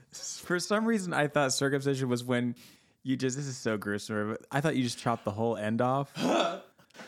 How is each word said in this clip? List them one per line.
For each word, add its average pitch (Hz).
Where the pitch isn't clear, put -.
for -
some 208
reason, 196
I 147
thought 143
circumcision 135
was 120
when 123
you 131
just, 127
this 143
is 131
so 110
gruesome, 104
but -
I 143
thought 151
you 127
just 120
chopped 117
the 104
whole 113
end 107
off. 131
<gasps> 311